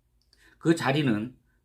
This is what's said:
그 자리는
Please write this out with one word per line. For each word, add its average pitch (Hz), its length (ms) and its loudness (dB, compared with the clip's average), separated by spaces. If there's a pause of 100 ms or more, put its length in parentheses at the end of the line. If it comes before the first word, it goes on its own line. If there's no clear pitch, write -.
(580)
그 165 180 2
자리는 131 600 -2 (280)